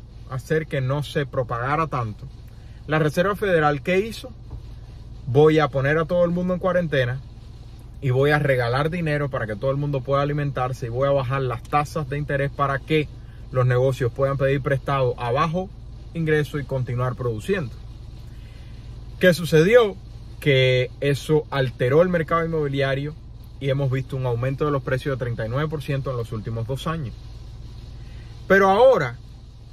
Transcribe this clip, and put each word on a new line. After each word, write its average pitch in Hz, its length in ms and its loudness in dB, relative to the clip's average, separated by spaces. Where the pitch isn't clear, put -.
hacer 151 380 -2
que 143 120 -2
no 135 220 0
se 147 240 -2
propagara 131 640 -2
tanto, 117 400 -6
la 151 140 4
Reserva 175 340 2
Federal, 156 480 2
¿qué 180 160 2
hizo? 220 320 -4
Voy 151 320 8
a 151 80 4
poner 139 320 2
a 160 60 2
todo 175 200 2
el 170 60 4
mundo 180 240 0
en 180 60 -4
cuarentena 147 600 0
y 131 100 0
voy 135 200 4
a 147 80 6
regalar 131 500 2
dinero 151 400 0
para 123 200 -4
que 107 80 -4
todo 131 160 0
el 139 60 0
mundo 143 240 0
pueda 139 200 2
alimentarse 135 640 -2
y 117 40 -6
voy 131 180 2
a 139 40 6
bajar 135 300 2
las 120 220 -4
tasas 147 440 -2
de 143 100 -4
interés 139 340 0
para 139 260 0
que 156 300 0
los 127 160 4
negocios 127 460 2
puedan 139 240 0
pedir 135 240 2
prestado 135 580 0
a 120 140 -2
bajo 165 360 0
ingreso 156 440 0
y 139 60 -6
continuar 123 520 -2
produciendo. 123 580 -2
¿Qué 180 140 8
sucedió? 185 600 6
Que 127 500 4
eso 143 500 2
alteró 135 500 2
el 185 80 6
mercado 165 360 0
inmobiliario 143 680 -2
y 139 80 -2
hemos 135 220 2
visto 131 260 -4
un 131 80 -2
aumento 127 400 0
de 151 60 2
los 139 120 0
precios 131 320 -2
de 123 100 -4
treinta 117 200 -4
y 110 60 -4
nueve 147 180 0
por 151 140 -4
ciento 139 280 -2
en 127 60 -4
los 117 160 -6
últimos 113 340 -4
dos 131 200 -4
años. 160 280 -6
Pero 196 240 8
ahora 196 480 6